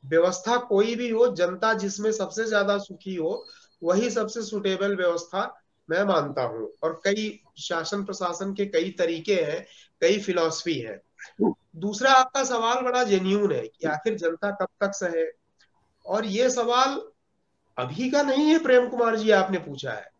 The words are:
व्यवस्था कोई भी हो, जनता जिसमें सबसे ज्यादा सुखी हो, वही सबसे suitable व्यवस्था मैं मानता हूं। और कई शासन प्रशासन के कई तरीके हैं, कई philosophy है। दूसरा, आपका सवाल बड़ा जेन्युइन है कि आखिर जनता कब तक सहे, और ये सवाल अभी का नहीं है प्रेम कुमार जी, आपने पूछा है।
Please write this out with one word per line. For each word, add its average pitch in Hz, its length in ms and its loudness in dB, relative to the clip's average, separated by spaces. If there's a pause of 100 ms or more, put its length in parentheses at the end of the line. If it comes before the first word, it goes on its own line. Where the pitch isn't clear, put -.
व्यवस्था 180 500 2
कोई 226 380 2
भी 240 160 -4
हो, 233 180 4
जनता 185 460 0
जिसमें 202 380 -2
सबसे 220 360 -4
ज्यादा 202 300 0
सुखी 190 360 -10
हो, 170 300 -4 (380)
वही 196 280 2
सबसे 220 320 -4
suitable 196 540 -2
व्यवस्था 180 680 -2 (280)
मैं 180 140 2
मानता 143 380 0
हूं। 113 240 -4 (160)
और 165 220 -4
कई 214 380 -2 (160)
शासन 175 460 -4
प्रशासन 190 500 -6
के 196 120 -2
कई 180 320 0
तरीके 170 360 0
हैं, 165 320 -2 (340)
कई 185 180 4
philosophy 170 560 0
है। 113 280 -8 (760)
दूसरा, 208 360 0
आपका 262 320 4
सवाल 240 360 0
बड़ा 247 240 0
जेन्युइन 196 480 2
है 123 100 -2
कि - 240 -8
आखिर 156 280 -2
जनता 175 360 -2
कब 202 180 -4 (120)
तक 196 120 0
सहे, 165 320 -2 (800)
और 214 180 -2
ये 226 260 2
सवाल 254 520 0 (760)
अभी 151 320 -4
का 285 120 4
नहीं 277 260 2
है 320 100 6
प्रेम 254 300 4
कुमार 233 280 0
जी, 214 140 0
आपने 190 280 4
पूछा 139 340 -8
है। 104 280 -12